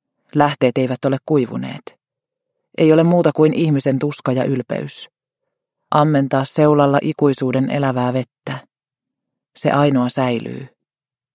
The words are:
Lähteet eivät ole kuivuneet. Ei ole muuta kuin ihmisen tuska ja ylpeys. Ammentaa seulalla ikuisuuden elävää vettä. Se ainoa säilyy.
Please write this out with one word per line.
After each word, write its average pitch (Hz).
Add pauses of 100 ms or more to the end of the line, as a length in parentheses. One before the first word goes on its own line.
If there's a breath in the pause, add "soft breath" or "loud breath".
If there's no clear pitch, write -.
(360)
Lähteet 143
eivät 127
ole 135
kuivuneet. 127 (800)
Ei 156
ole 160
muuta 170
kuin 156
ihmisen 139
tuska 147
ja 131
ylpeys. 135 (840)
Ammentaa 143
seulalla 147
ikuisuuden 135
elävää 127
vettä. 131 (880)
Se 147
ainoa 139
säilyy. 123 (680)